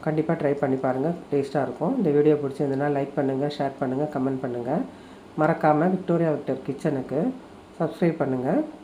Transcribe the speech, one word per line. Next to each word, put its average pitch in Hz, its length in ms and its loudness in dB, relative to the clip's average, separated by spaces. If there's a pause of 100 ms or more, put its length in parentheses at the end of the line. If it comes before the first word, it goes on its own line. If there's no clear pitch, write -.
கண்டிப்பாக 156 340 0
ட்ரை 143 220 2
பண்ணி 131 240 0
பாருங்கள், 135 320 0 (140)
டேஸ்ட்டாக 139 360 0
இருக்கும். 165 300 -2
இந்த 190 200 2
வீடியோ 147 240 6
பிடிச்சிருந்ததுன்னா 139 560 0
லைக் 139 200 -2
பண்ணுங்கள், 135 400 0
ஷேர் 139 240 -2
பண்ணுங்கள், 139 340 -2
கமெண்ட் 131 300 -2
பண்ணுங்கள். 123 360 -2 (600)
மறக்காமல் 160 540 4
விக்டோரியா 165 420 2
விக்டர் 131 320 -4
கிச்சனுக்கு 135 500 -2 (600)
சப்ஸ்கிரைப் 160 440 0
பண்ணுங்கள். 135 380 0 (220)